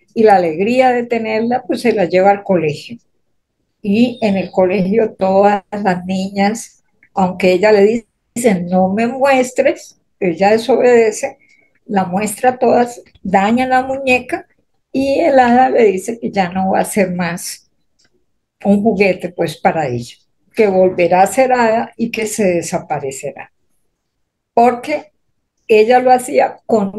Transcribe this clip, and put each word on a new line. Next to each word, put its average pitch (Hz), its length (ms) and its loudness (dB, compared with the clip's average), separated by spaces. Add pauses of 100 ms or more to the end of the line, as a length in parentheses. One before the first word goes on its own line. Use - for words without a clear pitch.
(140)
y 226 100 0
la 214 120 6
alegría 202 560 2
de 240 140 -2
tenerla, 226 580 -4
pues 254 180 -6
se 233 120 0
la 202 120 0
lleva 185 260 2
al 202 120 0
colegio. 156 540 -4 (840)
Y 233 400 0
en 202 140 0
el 185 160 -4
colegio 196 640 0
todas 196 580 2
las 185 340 -4
niñas, 196 800 -4 (300)
aunque 185 380 0
ella 185 200 4
le 214 340 2 (280)
dice, 226 280 0
"No 185 300 0
me 226 160 -2
muestres", 262 920 -2 (200)
ella 185 320 0
desobedece, 233 840 0 (480)
la 190 200 -2
muestra 208 460 -4
a 247 60 -4
todas, 240 440 0 (200)
daña 208 460 0
la 254 160 0
muñeca 262 640 -2 (440)
y 269 280 -2
el 311 180 2
hada 247 320 4
le 247 140 2
dice 202 360 0
que 233 120 -8
ya 185 180 -2
no 190 220 -4
va 202 80 0
a 185 60 0
ser 185 280 -2
más 175 560 -8 (920)
un 202 180 2
juguete, 196 480 0
pues, 165 280 -6
para 165 300 0
ella, 120 280 -8 (400)
que 220 120 2
volverá 185 540 2
a 196 60 4
ser 254 260 0
hada 233 440 0
y 226 120 -4
que 220 160 -6
se 214 200 -2
desaparecerá, 156 1080 -6 (1000)
porque 247 580 0 (560)
ella 220 320 4
lo 254 120 2
hacía 247 540 0
con 196 340 -2